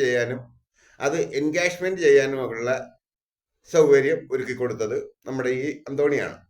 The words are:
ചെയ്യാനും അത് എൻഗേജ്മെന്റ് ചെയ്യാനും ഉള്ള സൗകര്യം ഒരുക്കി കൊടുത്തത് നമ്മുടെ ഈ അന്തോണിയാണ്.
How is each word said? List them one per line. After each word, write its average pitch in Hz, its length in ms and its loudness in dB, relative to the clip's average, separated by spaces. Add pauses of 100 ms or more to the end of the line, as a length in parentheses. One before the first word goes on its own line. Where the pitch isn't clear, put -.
ചെയ്യാനും 123 360 -2 (680)
അത് 156 120 -2 (220)
എൻഗേജ്മെന്റ് 175 680 -2
ചെയ്യാനും 135 340 6 (140)
ഉള്ള 120 160 -4 (1040)
സൗകര്യം 139 440 6 (140)
ഒരുക്കി 123 300 -4
കൊടുത്തത് 113 340 -4 (320)
നമ്മുടെ 127 320 -2
ഈ 143 80 -6 (220)
അന്തോണിയാണ്. 139 480 -2 (120)